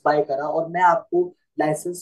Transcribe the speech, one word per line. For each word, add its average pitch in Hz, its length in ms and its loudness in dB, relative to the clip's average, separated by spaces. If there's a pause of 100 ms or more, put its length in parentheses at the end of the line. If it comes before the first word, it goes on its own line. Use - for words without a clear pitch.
buy 151 180 4
करा 143 240 -4
और 165 220 -2
मैं 175 140 -4
आपको 175 400 2 (360)
license 156 420 -2